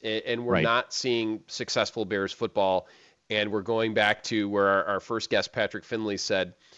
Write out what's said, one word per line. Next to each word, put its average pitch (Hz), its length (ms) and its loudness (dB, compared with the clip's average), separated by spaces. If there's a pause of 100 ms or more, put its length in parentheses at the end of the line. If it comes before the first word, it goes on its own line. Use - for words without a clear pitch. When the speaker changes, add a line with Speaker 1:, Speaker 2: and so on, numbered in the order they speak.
Speaker 1:
a-, 110 240 -4
and 120 180 -4
we're 120 80 0
Speaker 2:
Right. 85 100 4
Speaker 1:
not 120 280 2
seeing 113 560 0
successful - 580 -2
Bears 98 280 -2
football. 95 540 0 (420)
And 104 220 0
we're 104 100 -2
going 113 320 0
back 107 300 2
to 107 260 0
where 101 180 4
our, 98 180 4
our 98 140 -2
first 110 300 -4
guest, 101 240 0
Patrick 104 320 -2
Finley, 107 320 -4
said, 92 380 -2 (220)